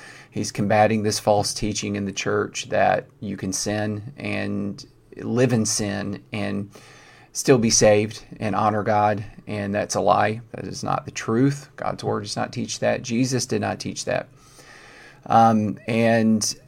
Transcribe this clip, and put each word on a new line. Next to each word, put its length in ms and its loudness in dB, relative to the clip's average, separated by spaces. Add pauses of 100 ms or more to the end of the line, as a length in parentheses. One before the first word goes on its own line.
(300)
He's 200 -6
combating 520 2
this 160 -2
false 340 2
teaching 440 -4
in 100 -4
the 60 -6
church 580 -4
that 380 2 (120)
you 160 -8
can 160 -4
sin 640 -4
and 680 -6 (360)
live 340 2
in 140 2
sin 560 -4 (100)
and 380 -6 (640)
still 260 4
be 100 4
saved 560 4 (160)
and 160 -2
honor 260 2
God, 400 2 (240)
and 280 -6
that's 220 -2
a 40 0
lie. 400 2 (120)
That 120 -10
is 180 -10
not 220 -2
the 60 -12
truth. 680 0
God's 260 -6
word 200 -4
does 140 -8
not 180 -6
teach 240 -6
that. 240 0
Jesus 420 0
did 160 -2
not 180 -4
teach 280 -8
that. 240 -4 (960)
Um, 600 4
and 560 4 (260)